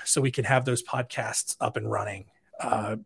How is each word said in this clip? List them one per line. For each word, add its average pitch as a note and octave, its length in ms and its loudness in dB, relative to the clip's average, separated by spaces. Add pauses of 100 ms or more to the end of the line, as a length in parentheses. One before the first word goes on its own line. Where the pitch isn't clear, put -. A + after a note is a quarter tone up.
so - 160 2
we C3+ 120 4
can B2+ 120 0
have B2+ 220 4
those B2 180 0
podcasts - 760 -4
up A#2+ 160 0
and A2 120 -4
running, G#2 360 -4 (340)
uh, A2 460 0